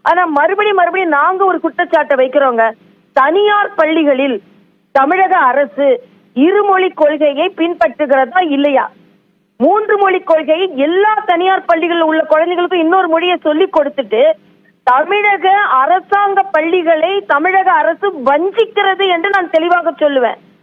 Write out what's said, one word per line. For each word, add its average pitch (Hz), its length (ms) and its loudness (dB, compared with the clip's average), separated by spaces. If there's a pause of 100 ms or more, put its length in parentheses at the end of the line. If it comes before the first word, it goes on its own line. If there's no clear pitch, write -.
ஆனா 349 240 0
மறுபடியும் 370 500 0
மறுபடியும் 349 440 0
நாங்க 370 260 0
ஒரு 349 140 0
குற்றச்சாட்டை 311 580 -2
வைக்கிறோங்க, 262 460 0 (500)
தனியார் 403 640 2
பள்ளிகளில் 285 680 0 (480)
தமிழக 370 460 2
அரசு 277 500 0 (460)
இருமொழி 370 560 2
கொள்கையை 302 680 0
பின்பற்றுகிறதா 320 840 -2 (100)
இல்லையா? 277 400 0 (680)
மூன்று 415 400 0
மொழி 381 220 0
கொள்கையை 330 560 0
எல்லா 381 500 0
தனியார் 359 400 0
பள்ளிகளில் 339 360 -2
உள்ள 311 220 0
குழந்தைகளுக்கும் 349 560 0
இன்னொரு 349 280 2
மொழியை 330 340 0
சொல்லி 311 240 0
கொடுத்துட்டு, 285 680 0 (500)
தமிழக 370 680 0 (100)
அரசாங்க 381 840 0
பள்ளிகளை 339 840 -2
தமிழக 370 440 0
அரசு 320 360 0 (180)
வஞ்சிக்கிறது 381 840 0
என்று 339 180 -2
நான் 370 200 -2
தெளிவாக 339 420 0
சொல்லுவேன். 269 480 -2 (240)